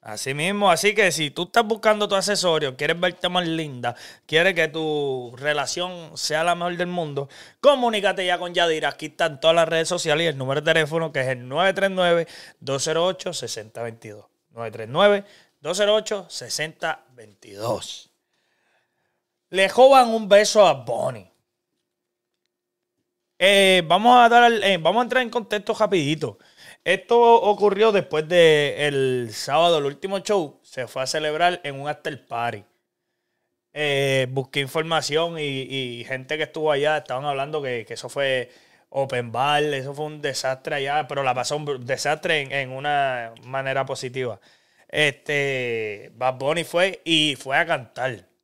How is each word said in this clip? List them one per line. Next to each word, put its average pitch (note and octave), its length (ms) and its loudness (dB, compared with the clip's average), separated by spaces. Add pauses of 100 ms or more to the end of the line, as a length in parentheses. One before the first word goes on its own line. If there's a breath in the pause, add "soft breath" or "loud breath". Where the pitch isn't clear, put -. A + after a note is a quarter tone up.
Así A2 340 -8
mismo, G3 340 0
así F#3 240 4
que F#3+ 180 4
si D3 200 -4
tú F3 140 -6
estás A3+ 200 2
buscando G#3+ 420 0
tu G3+ 60 0
accesorio, F3 640 0
quieres D#3+ 220 -2
verte F3+ 280 -2
más F3+ 200 -2
linda, C3+ 480 -6 (320 loud breath)
quieres F3 260 4
que E3 140 0
tu C#3+ 680 -4
relación D3+ 800 -6
sea D3+ 280 -2
la F3 100 2
mejor F3 240 -4
del F3 120 -2
mundo, D3 380 -6 (320 loud breath)
comunícate G#3+ 640 2
ya F3+ 140 0
con F3 160 -8
Yadira. D#3+ 360 0
Aquí D#3 180 -10
están D#3 320 -4
todas D#3+ 160 4
las E3 120 4
redes D#3+ 200 0
sociales E3 380 0
y - 20 2
el C#3+ 100 -4
número C3+ 240 -4
de D3 100 -8
teléfono, D#3+ 400 0
que C#3 100 -4
es B2+ 80 -2
el B2 200 -6
nueve F3 240 0
tres G3 160 0
nueve, F3 380 2 (320 loud breath)
dos C3+ 240 -4
cero D#3+ 200 0
ocho, F#3 300 -4
sesenta A2 480 -10
veintidós. A2+ 460 -14 (240)
nueve A2+ 180 -12
tres A2 220 -12
nueve, G3+ 320 2 (360 soft breath)
dos D#3+ 160 -6
cero G#3 200 2
ocho, G#3+ 340 -4
sesenta D#3 720 -8 (120)
veintidós. G#2+ 960 -10 (1400)
Le F#3+ 200 2
roban B3+ 400 8
un A3 200 -2
beso G#3 380 6
a D#3 60 4
Bonnie. A#2 580 -6 (2000)
Eh, F#3+ 480 6
vamos G#3+ 320 6
a A#3 120 8
dar, A#3+ 220 8
eh, G3 260 2
vamos F3 240 2
a - 20 0
entrar B3+ 200 0
en A#3 60 -6
contexto G#3+ 440 -4
rapidito. D#3 640 0 (460 loud breath)
Esto F#3 360 2
ocurrió G#3 720 4
después D#3 380 0
de D3 580 4
el B2+ 460 -2
sábado, D#3+ 460 2
el C#3 60 -4
último F#3+ 340 -6
show, F3+ 440 -4
se B2 240 -10
fue C3 140 -8
a C3 60 -4
celebrar D#3 560 0
en C#3 180 -8
un C#3+ 80 -8
after D3 380 -10
party. A#2 360 -6 (1120)
Eh, C#3 560 0
busqué C3 320 -4
información D#3+ 760 -2
y, D3+ 60 -6
y C3 640 -8
gente C3 320 -8
que D#3 60 -2
estuvo D#3 280 -2
allá D3 260 0
estaban C3+ 280 -8
hablando C#3+ 360 -4
que, B2 240 -6
que A#2 100 -14
eso B2+ 120 -14
fue C3 420 -2 (400 soft breath)
open B2 440 -4
bar, D3 300 0
eso C#3 300 -4
fue D3+ 120 -8
un D3+ 160 -12
desastre C3+ 540 -6
allá, C#3+ 320 -2
pero C#3 160 -4
la C3 100 0
pasó B2+ 240 -4
un D3+ 80 -8
br-, C#3+ 140 -6
desastre D3 640 -2
en, C3+ 120 -10
en C3+ 180 -6
una C3 640 -4 (100)
manera C3+ 420 -4
positiva. B2+ 540 -8 (480 soft breath)
Este, C3 1300 -4
Bad B2+ 200 -2
Bunny D3 280 -4
fue F3+ 400 -2
y D3+ 320 2
fue C3 220 -4
a E3+ 80 2
cantar. B2+ 640 -6 (140)